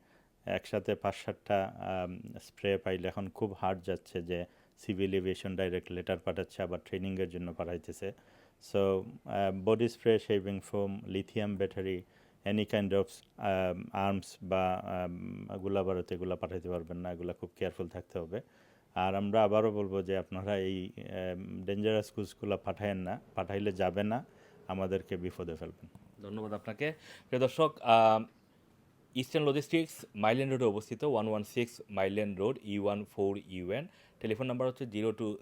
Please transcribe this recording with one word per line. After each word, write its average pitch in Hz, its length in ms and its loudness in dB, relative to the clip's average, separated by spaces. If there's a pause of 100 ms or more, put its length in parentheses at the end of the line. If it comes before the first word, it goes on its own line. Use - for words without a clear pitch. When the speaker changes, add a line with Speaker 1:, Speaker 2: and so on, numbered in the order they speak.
(460)
Speaker 1:
একসাথে 98 500 0
পাঁচ 98 200 0
সাতটা, 98 640 -2
আম, 92 400 -4 (220)
স্প্রে - 360 0
পাইলে 92 300 -2
এখন 95 220 -4
খুব 104 240 -2
হার্ড 92 300 -2
যাচ্ছে 90 380 -4
যে 87 240 -2 (320)
সিভিল 95 360 0
এভিয়েশন 95 420 0
ডাইরেক্ট 90 360 -2
লেটার 90 280 -2
পাঠাচ্ছে, 92 440 -4
আবার 87 220 -4
ট্রেনিংয়ের 95 440 -2
জন্য 87 240 -6
পাঠাইতেছে। 87 580 -6 (640)
So, 104 40 2
আহ, 98 260 4 (640)
বডি 110 240 6
স্প্রে, 113 300 4
শেভিং 98 400 0
ফোম, 101 460 -2
লিথিয়াম 98 500 -2
ব্যাটারি, 95 460 -2 (440)
any 104 200 4
kind 101 240 2
of, 98 140 6 (340)
আম, 92 560 0
আর্মস 98 500 0
বা, 92 320 2
আম, 95 720 -6 (100)
গোলা 98 260 0
বারুদ 92 300 -2
এগুলা 90 220 -2
পাঠাইতে 90 340 -6
পারবেন 87 280 -4
না, 90 140 -6
এগুলা 85 220 -6
খুব - 220 -10
কেয়ারফুল 90 340 -4
থাকতে 90 300 -8
হবে। 85 220 -6 (540)
আর 92 200 2
আমরা 104 280 6
আবারও 107 280 6
বলবো 98 300 0
যে 95 160 0
আপনারা 95 400 -2
এই, 95 400 -2
আম, 95 680 -6
ডেঞ্জারাস 104 500 2
গুডসগুলা 101 420 -2
পাঠায়েন 98 400 -2
না, 92 220 -4 (160)
পাঠাইলে 98 360 0
যাবে 92 320 2
না, 113 220 0 (420)
আমাদেরকে 95 500 -2
বিপদে 87 380 -6
ফেলবেন। 85 340 -14 (340)
Speaker 2:
ধন্যবাদ 104 300 -8
আপনাকে। 110 380 -4 (380)
প্রিয় 127 120 2
দর্শক, 143 400 4
আম, 113 440 6 (920)
ইস্টার্ন 147 300 0
লজিস্টিক্স 151 600 0 (100)
মাইলেন 120 360 4
রোডে 123 140 2
অবস্থিত, 107 380 0
ওয়ান 113 240 2
ওয়ান 107 160 0
সিক্স - 460 -2
মাইলেন 98 460 0
রোড, 107 280 0
ই 101 160 -2
ওয়ান 101 260 0
ফোর 98 420 0
ইউএন। 92 400 -4 (320)
টেলিফোন 113 280 -2
নাম্বার 127 200 0
হচ্ছে 127 180 -4
জিরো 107 260 0
টু 107 300 -4